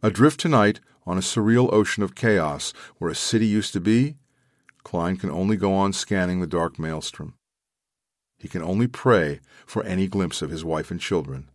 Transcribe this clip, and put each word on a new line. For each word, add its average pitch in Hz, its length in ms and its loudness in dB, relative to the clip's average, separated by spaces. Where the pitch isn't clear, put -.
Adrift 110 360 4
tonight 110 400 4
on 90 120 -2
a 95 40 -2
surreal 117 500 2
ocean 107 320 2
of 95 120 -6
chaos 80 580 0
where 85 140 -4
a 76 40 -6
city 113 300 0
used 107 260 0
to 101 80 -4
be, 120 360 2
Klein 90 320 -4
can 92 140 -6
only 95 260 0
go 98 180 0
on 98 200 2
scanning 92 480 -2
the 87 60 -4
dark 82 320 -2
maelstrom. 80 560 -8
He - 80 -16
can 85 160 -8
only 98 240 0
pray 92 540 2
for - 180 -4
any 95 240 -2
glimpse 92 340 -2
of 76 80 -6
his 80 160 -8
wife 78 240 -4
and 87 100 -6
children. 67 560 -6